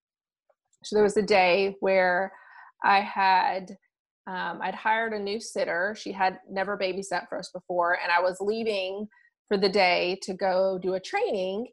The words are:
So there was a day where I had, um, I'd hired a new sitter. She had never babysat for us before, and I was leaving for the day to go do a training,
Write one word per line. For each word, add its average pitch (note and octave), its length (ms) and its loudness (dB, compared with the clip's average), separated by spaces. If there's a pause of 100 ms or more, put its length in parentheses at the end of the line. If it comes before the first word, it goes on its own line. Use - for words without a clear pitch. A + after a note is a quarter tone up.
(840)
So - 140 -4
there G#3+ 60 6
was G3+ 140 4
a G#3+ 60 4
day G3 580 4
where F#3+ 520 2 (500)
I G3 180 4
had, F#3+ 760 0 (500)
um, F3+ 360 -8
I'd F#3+ 120 -4
hired A3+ 380 0
a G#3+ 60 -6
new G3+ 220 -6
sitter. F#3 580 -2
She G3 140 -10
had F#3+ 260 0 (100)
never G3 300 -4
babysat F#3 500 -4
for - 100 -8
us F3+ 140 -12
before, F3 500 -2
and F3+ 80 -4
I F3 100 4
was F3+ 200 0
leaving G#3 640 -4 (420)
for G#3 100 0
the G3 100 2
day F3+ 540 2
to G3+ 100 -8
go F#3+ 480 0
do F#3 140 -2
a F#3 60 -2
training, A3 720 -2